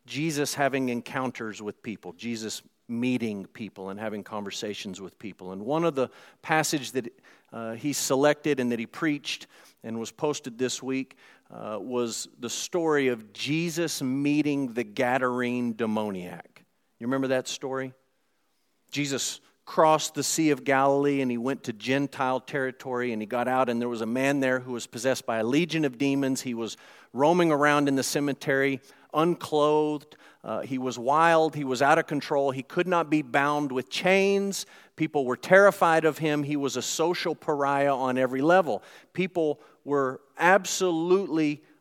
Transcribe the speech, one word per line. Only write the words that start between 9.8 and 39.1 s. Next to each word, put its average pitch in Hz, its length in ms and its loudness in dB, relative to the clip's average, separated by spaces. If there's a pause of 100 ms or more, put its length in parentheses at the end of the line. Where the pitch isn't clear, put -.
and 113 140 -8
was 113 140 -8
posted 139 460 -6
this 123 260 -4
week, 135 320 -6 (340)
uh, 110 300 -10
was 120 480 -4 (120)
the 120 100 -8
story 156 580 0
of 110 240 -2
Jesus 160 720 -2
meeting 143 720 0
the 120 100 -4
Gadarene 123 920 -2
demoniac. 104 880 -6 (340)
You 117 80 -8
remember 135 220 -2
that 131 180 0
story? 131 460 -8 (1000)
Jesus 139 480 -4 (240)
crossed 156 500 4
the 143 100 -4
Sea 156 260 2
of 127 160 0
Galilee 139 560 4
and 127 100 0
he 120 60 -2
went 127 260 -4
to 123 100 -6
Gentile 131 680 -2
territory 127 720 -6
and 107 80 -4
he 107 40 -4
got 120 220 -2
out 131 220 2
and 117 120 0
there 120 60 -2
was 117 140 -4
a 113 40 -2
man 135 360 0
there 127 180 2
who 127 140 -8
was 117 120 -8
possessed 123 400 -2
by 117 120 -2
a 110 80 0
legion 151 400 2
of 131 120 -2
demons. 139 440 0
He 127 120 -6
was 113 220 -6 (380)
roaming 160 380 4
around 147 360 4
in 139 80 2
the 131 80 2
cemetery, 139 800 -2 (320)
unclothed. 151 1040 0 (260)
Uh, 110 180 -6
he 127 160 -6
was 127 200 -4
wild. 156 580 4
He 151 80 -4
was 127 180 -2
out 147 180 6
of 156 80 -2
control. 139 440 0
He 131 120 -8
could 175 240 -2
not 170 220 0
be 156 120 4
bound 143 500 0
with 127 180 -4
chains. 196 760 2 (300)
People 151 300 -2
were 123 120 0
terrified 185 640 6
of 151 140 2
him. 147 260 0
He 143 120 -2
was 135 220 -2
a 123 40 -2
social 165 540 -2
pariah 139 600 2
on 127 220 0
every 131 240 0
level. 156 420 4 (300)